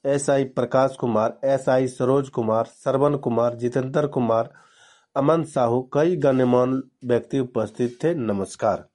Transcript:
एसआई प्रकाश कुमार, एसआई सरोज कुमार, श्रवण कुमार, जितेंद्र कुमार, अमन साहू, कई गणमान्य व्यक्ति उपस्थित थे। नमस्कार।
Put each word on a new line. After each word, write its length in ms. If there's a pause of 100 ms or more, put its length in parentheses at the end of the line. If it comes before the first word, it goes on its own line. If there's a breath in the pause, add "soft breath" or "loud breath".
एसआई 400
प्रकाश 520
कुमार, 480
एसआई 420
सरोज 420
कुमार, 360
श्रवण 520
कुमार, 380
जितेंद्र 540
कुमार, 440 (640 soft breath)
अमन 280
साहू, 360 (120)
कई 240
गणमान्य 680 (220)
व्यक्ति 340
उपस्थित 640
थे। 100
नमस्कार। 680 (100)